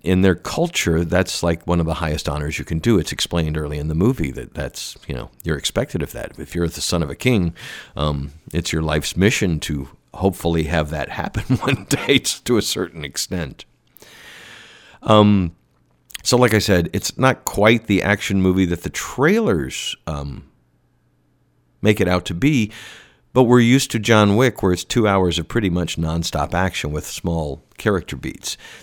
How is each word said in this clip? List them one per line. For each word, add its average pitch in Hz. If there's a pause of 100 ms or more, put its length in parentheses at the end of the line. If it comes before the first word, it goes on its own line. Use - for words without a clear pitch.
in 92
their 95
culture, 87
that's, 87
like, 85
one 87
of 82
the 80
highest 78
honors 73
you 71
can 82
do. 113
It's 78
explained 78
early 73
in 73
the 78
movie 85
that 60
that's, - (100)
you -
know, 58 (140)
you're 78
expected -
of -
that. -
If -
you're 85
the -
son 85
of 71
a -
king, 98 (420)
um, 73 (200)
it's 82
your 80
life's 78
mission 92
to 69 (260)
hopefully 85
have 78
that 76
happen -
<laughs> -
one -
day 139
to -
a 104
certain 85
extent. 71 (1400)
Um, 104 (680)
so -
like 120
I 107
said, 90
it's -
not 127
quite 110
the 98
action 101
movie 92
that 85
the 85
trailers, 131 (120)
um, 71 (1300)
make 104
it 92
out 90
to 92
be, 117 (600)
but 127
we're 123
used 123
to 120
John 104
Wick, 123
where 95
it's 87
two 113
hours 92
of 80
pretty 107
much 87
nonstop 80
action 87
with 78
small 82 (140)
character -
beats. - (260)